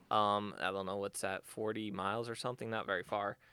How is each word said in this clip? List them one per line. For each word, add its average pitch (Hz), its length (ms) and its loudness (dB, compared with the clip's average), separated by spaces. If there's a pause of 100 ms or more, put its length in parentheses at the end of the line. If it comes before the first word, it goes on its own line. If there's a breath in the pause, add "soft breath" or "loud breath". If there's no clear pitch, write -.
(100)
Um, 104 500 4
I 92 100 2
don't 98 160 -2
know, 95 100 -2
what's 98 240 -4
that, 95 260 -2
forty 110 440 -2
miles 101 380 0
or 117 60 -6
something? 120 360 -4
Not 113 160 -2
very 92 160 2
far. 101 340 0 (160 soft breath)